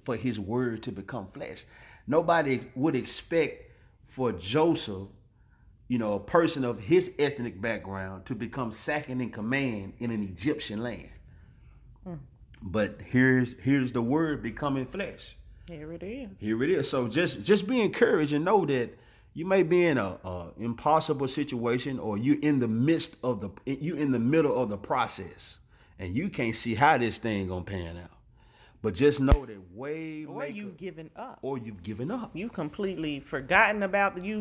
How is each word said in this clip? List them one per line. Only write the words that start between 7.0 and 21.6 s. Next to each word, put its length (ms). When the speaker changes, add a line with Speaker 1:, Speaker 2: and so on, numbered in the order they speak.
Speaker 1:
ethnic 420
background, 680
to 80
become 380
second 480
in 100
command 680
in 120
an 120
Egyptian 600
land. 280
Speaker 2:
Mm. 120
Speaker 1:
But 440
here's, 540
here's 320
the 100
word 400
becoming 440
flesh. 500
Speaker 2:
Here 240
it 100
is. 280
Speaker 1:
Here 240
it 60
is. 200
So 160
just, 380
just 240
be 120
encouraged 520
and 120
know 220
that 320
you 100
may 180
be 220
in 140
a, 260
a 340
impossible 680
situation, 720